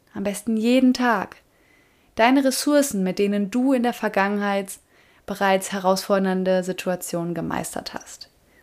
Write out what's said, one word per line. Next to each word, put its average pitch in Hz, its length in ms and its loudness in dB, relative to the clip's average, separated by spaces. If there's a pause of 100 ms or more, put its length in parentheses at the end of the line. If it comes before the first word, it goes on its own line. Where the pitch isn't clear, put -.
(120)
am 208 100 -8
besten 202 320 -4
jeden 247 380 4
Tag. 240 440 -2 (800)
Deine 262 300 4
Ressourcen, 277 580 2
mit 185 160 -2
denen 202 320 0
du 254 220 2
in 247 100 2
der 240 100 0
Vergangenheit 202 880 -2 (460)
bereits 190 480 0
herausfordernde 185 880 0
Situationen 180 720 -4
gemeistert - 600 -6
hast. - 360 -16 (340)